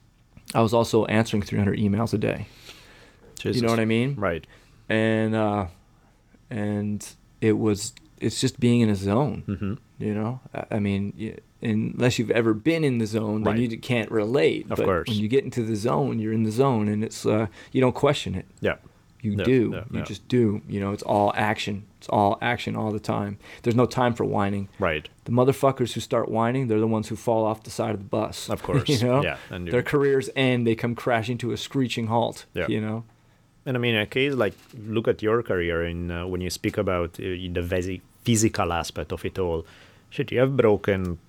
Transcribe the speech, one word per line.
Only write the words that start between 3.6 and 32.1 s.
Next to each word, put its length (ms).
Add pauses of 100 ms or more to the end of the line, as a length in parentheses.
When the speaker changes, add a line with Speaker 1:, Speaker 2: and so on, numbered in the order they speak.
Speaker 1:
You 60
know 60
what 60
I 60
mean? 300
Speaker 2:
Right. 300 (440)
Speaker 1:
And, 460
uh, 320 (840)
and 560 (360)
it 120
was, 400 (260)
it's 200
just 200
being 220
in 80
a 60
zone, 520
Speaker 2:
Mm-hmm. 260 (260)
Speaker 1:
you 140
know? 260 (140)
I, 120 (100)
I 40
mean, 400
y-, 180 (240)
unless 560
you've 140
ever 220
been 300
in 160
the 60
zone, 380
then 100
Speaker 2:
Right. 80
Speaker 1:
you 60
d-, 100
can't 320
relate. 640
Speaker 2:
Of 60
Speaker 1:
But 80
Speaker 2:
course. 240
Speaker 1:
when 80
you 100
get 160
into 200
the 120
zone, 440
you're 140
in 100
the 80
zone, 360
and 160
it's, 220
uh, 220 (240)
you 100
don't 140
question 400
it. 100 (160)
Speaker 2:
Yeah. 140 (460)
Speaker 1:
You 120
Speaker 2:
Yeah, 100
Speaker 1:
do. 300
Speaker 2:
yeah, 180
Speaker 1:
You 80
Speaker 2:
yeah. 60
Speaker 1:
just 220
do. 420
You 100
know, 140
it's 100
all 320
action. 500 (120)
It's 120
all 320
action 340
all 160
the 80
time. 380 (260)
There's 120
no 120
time 260
for 100
whining. 460 (100)
Speaker 2:
Right. 300 (160)
Speaker 1:
The 60
motherfuckers 600
who 60
start 300
whining, 380
they're 120
the 80
ones 220
who 60
fall 280
off 200
the 80
side 240
of 40
the 60
bus. 440
Speaker 2:
Of 140
Speaker 1:
<laughs> 40
Speaker 2:
course. 200
Speaker 1:
You 200
know? 160
Speaker 2:
Yeah, 140 (120)
and 160
you 60
Speaker 1:
Their 120
careers 520
end. 320
They 80
come 200
crashing 440
to 120
a 60
screeching 500
halt. 460